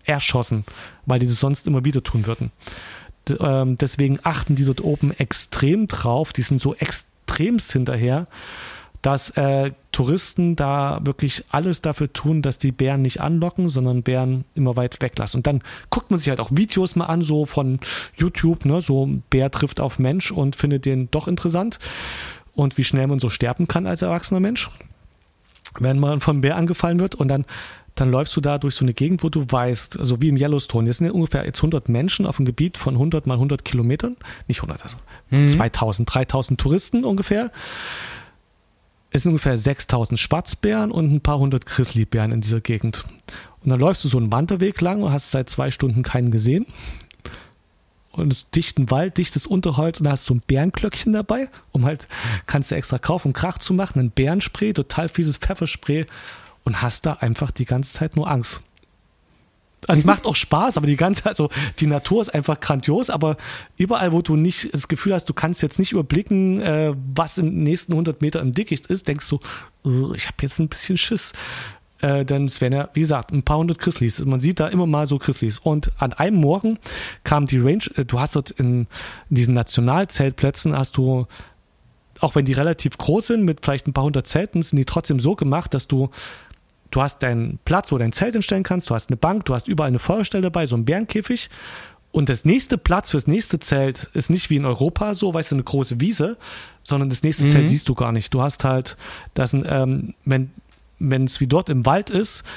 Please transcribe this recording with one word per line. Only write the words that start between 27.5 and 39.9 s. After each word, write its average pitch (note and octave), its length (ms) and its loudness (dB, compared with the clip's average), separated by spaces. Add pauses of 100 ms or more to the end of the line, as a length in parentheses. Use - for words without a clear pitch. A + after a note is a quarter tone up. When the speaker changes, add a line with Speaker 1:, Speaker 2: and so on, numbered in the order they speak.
Speaker 1:
dann C3 160 2
läufst C3 260 0
du D#3 60 2
da C#3+ 160 0
durch C#3 160 -2
so - 120 0
eine B2 80 2
Gegend, E3 300 0
wo E3 60 0
du D3 180 0
weißt, B2 540 -2
so B2 180 0
wie D#3 100 4
im C#3 80 4
Yellowstone, C#3 480 0
hier A#2+ 80 2
sind E3+ 120 0
ja E3 80 0
ungefähr E3 320 0
jetzt - 160 -4
hundert D3 280 2
Menschen D3+ 360 0
auf - 140 -2
einem C3+ 80 2
Gebiet D3 320 -2
von C3+ 180 0
hundert D3+ 300 0
mal B2+ 100 2
hundert C#3 280 0
Kilometern, C3+ 520 0 (300)
nicht - 160 -2
hundert, D3+ 180 -8
also - 160 -16 (320)
Speaker 2:
Mhm. C#3+ 180 6
Speaker 1:
zweitausend, A2+ 640 2
dreitausend C3 480 0
Touristen F#3+ 460 0
ungefähr. G#3 460 0 (1600)
Es C#3 120 0
sind F3 80 4
ungefähr D3 240 0
sechstausend A#2 640 0